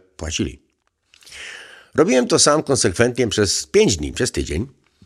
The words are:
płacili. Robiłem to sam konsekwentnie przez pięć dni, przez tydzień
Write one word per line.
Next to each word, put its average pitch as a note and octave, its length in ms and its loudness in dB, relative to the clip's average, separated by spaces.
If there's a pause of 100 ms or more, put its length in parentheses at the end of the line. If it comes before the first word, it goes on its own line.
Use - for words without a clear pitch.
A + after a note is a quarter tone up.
(160)
płacili. - 460 -8 (1300)
Robiłem A#3+ 340 4
to D#3+ 100 2
sam D3+ 240 4
konsekwentnie B2 640 0
przez - 380 -2
pięć F#3+ 300 2
dni, C#2+ 160 -6
przez B2 200 -4
tydzień D2 340 -4 (400)